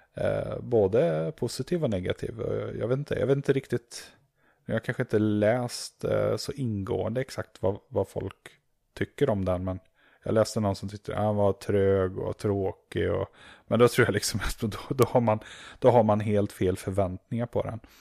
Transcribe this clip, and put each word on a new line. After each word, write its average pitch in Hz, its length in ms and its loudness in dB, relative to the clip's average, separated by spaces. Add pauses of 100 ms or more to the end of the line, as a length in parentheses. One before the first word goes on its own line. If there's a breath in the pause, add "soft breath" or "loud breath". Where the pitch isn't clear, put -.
(140 soft breath)
eh, 104 460 -2
både 123 760 2
positiv 156 480 -4
och 135 60 -2
negativ. 101 520 -4
Och 107 140 -4
jag, 107 220 -6
jag 110 100 -4
vet 127 100 0
inte, 143 180 -6
jag - 120 0
vet 139 100 2
inte 139 160 0
riktigt, - 580 -6 (540)
jag - 100 -4
har 113 40 0
kanske - 240 -4
inte 113 160 2
läst, 107 840 0
eh, 107 340 0
så - 140 -8
ingående 104 680 -4
exakt - 400 -10
vad, 98 160 0 (100)
vad 98 200 -2
folk 98 300 -8 (600)
tycker - 320 -2
om 98 160 0
den, 92 180 -2
men... 92 160 -6 (440 soft breath)
Jag 101 100 -2
läste 110 260 2
någon 101 160 0
som 98 140 -10
tyckte - 260 -10
att 101 80 0
han 107 120 2
var 101 180 4
trög 98 680 2
och 98 180 -6
tråkig. 98 720 -2
Och, 95 160 -2 (400 loud breath)
men 110 120 2
då 120 80 10
tror 120 200 4
jag - 60 0
liksom 104 260 -2
<laughs> - 40 -4
att - 160 -2
då, 107 180 -4 (180)
då 131 80 2
har 123 180 2
man, 110 180 2 (400 loud breath)
då 127 100 6
har 117 140 8
man 107 160 4
helt 101 320 0
fel 92 260 0
förväntningar 98 680 -4
på - 180 -4
den. 107 160 -8 (220 loud breath)